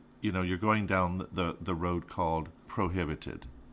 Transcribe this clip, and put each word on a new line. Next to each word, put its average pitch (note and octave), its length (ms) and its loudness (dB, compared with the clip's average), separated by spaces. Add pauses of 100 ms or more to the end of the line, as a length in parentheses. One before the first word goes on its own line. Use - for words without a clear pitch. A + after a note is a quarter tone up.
(200)
you G#2 120 0
know, F#2 100 2
"You're F2+ 160 2
going G#2+ 280 4
down F#2 320 4
the, F#2 140 -4
the, E2+ 280 0
the F2+ 160 -2
road F2 320 0
called E2 400 -2 (180)
prohibited. E2+ 800 -2 (260)